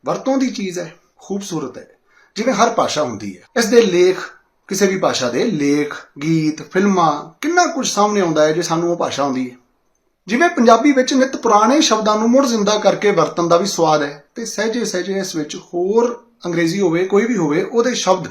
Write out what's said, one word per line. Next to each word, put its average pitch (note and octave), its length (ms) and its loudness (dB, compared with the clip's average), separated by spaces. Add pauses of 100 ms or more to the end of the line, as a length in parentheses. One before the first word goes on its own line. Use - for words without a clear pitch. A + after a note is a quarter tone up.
ਵਰਤੋਂ C4 320 -2
ਦੀ B3+ 140 0
ਚੀਜ਼ F3+ 280 -6
ਹੈ, D#3+ 140 -10 (240)
ਖੂਬਸੂਰਤ D#3+ 600 -8
ਹੈ, - 100 -20 (480)
ਜਿਵੇਂ A#3 180 0
ਹਰ A3 160 -2
ਭਾਸ਼ਾ C3 340 -4
ਹੁੰਦੀ G2+ 340 -10
ਹੈ। - 40 -20 (160)
ਇਸ A3+ 80 0
ਦੇ A#3 160 4
ਲੇਖ, F#3 360 2 (500)
ਕਿਸੇ G3 200 0
ਵੀ F#3+ 100 0
ਭਾਸ਼ਾ C3 320 -2
ਦੇ C3 140 -2
ਲੇਖ, D3 520 0 (280)
ਗੀਤ, D#3 480 -2
ਫਿਲਮਾਂ, F3 580 0 (120)
ਕਿੰਨਾ F4 240 2
ਕੁਝ C4 220 -4
ਸਾਹਮਣੇ G#3 340 0
ਆਉਂਦਾ D#3 220 2
ਹੈ D#3 80 4
ਜੇ E3 100 -2
ਸਾਨੂੰ E3+ 300 -2
ਉਹ F3 40 0
ਭਾਸ਼ਾ C#3 280 -4
ਆਉਂਦੀ B2+ 280 -4
ਹੈ। - 40 -20 (720)
ਜਿਵੇਂ C#4 220 2
ਪੰਜਾਬੀ A#3+ 420 4
ਵਿੱਚ B3+ 220 2
ਨਿੱਤ C4 220 2
ਪੁਰਾਣੇ A#3 460 4
ਸ਼ਬਦਾਂ G#3+ 380 0
ਨੂੰ A3 80 2
ਮੁੜ C4 180 4
ਜ਼ਿੰਦਾ G#3+ 320 0
ਕਰਕੇ G3 340 2
ਵਰਤਣ E3+ 360 0
ਦਾ E3+ 100 4
ਵੀ F#3+ 80 2
ਸਵਾਦ D#3 360 2
ਹੈ, C#3+ 220 -8 (120)
ਤੇ A#3 100 -10
ਸਹਿਜੇ A3 400 -4
ਸਹਿਜੇ F#3+ 340 -4
ਇਸ F3+ 160 -8
ਵਿੱਚ D3+ 200 -6
ਹੋਰ A3 680 -2 (200)
ਅੰਗਰੇਜ਼ੀ E3+ 360 -2
ਹੋਵੇ, F3 240 0
ਕੋਈ G3+ 200 0
ਵੀ A#3 120 -2
ਹੋਵੇ, D#3+ 260 0
ਉਹਦੇ A#3 320 -2
ਸ਼ਬਦ F#3 360 0